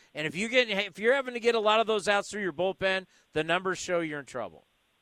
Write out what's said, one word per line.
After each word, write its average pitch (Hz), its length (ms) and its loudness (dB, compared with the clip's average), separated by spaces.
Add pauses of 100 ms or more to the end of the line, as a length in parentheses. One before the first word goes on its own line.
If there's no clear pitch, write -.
(140)
And 151 120 -4
if 151 100 -4
you 214 140 -2
get, 247 200 2
if 196 280 -4
you're 226 160 4
having 262 200 -2
to 240 60 -6
get 233 160 2
a 226 40 2
lot 214 200 4
of 220 80 2
those 208 200 0
outs 202 240 2
through 208 100 -6
your 175 120 -2
bullpen, 190 520 0 (280)
the 156 100 0
numbers 180 340 0
show 175 220 -2
you're 151 200 -4
in 135 60 -12
trouble. 92 400 -10 (360)